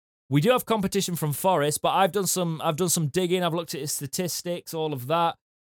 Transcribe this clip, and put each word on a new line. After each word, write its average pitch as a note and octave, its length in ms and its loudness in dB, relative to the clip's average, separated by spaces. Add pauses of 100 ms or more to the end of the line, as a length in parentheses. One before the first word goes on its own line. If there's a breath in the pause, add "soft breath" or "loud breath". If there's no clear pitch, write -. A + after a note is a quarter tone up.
(320)
We C#3+ 100 6
do G3+ 100 4
have B3+ 140 2
competition F#3+ 500 0
from D3 180 -2
Forest, D3+ 480 2
but E3+ 80 2
I've F3 220 4
done G3 160 -2
some, E3 360 -2
I've D#3+ 120 0
done F3 140 0
some D#3+ 180 2
digging. F3+ 360 0
I've E3 120 0
looked E3+ 180 -4
at C#3+ 80 -8
his D3 100 -6
statistics, - 840 -6
all D#3 180 -2
of B2 140 -6
that. E3 280 2 (260)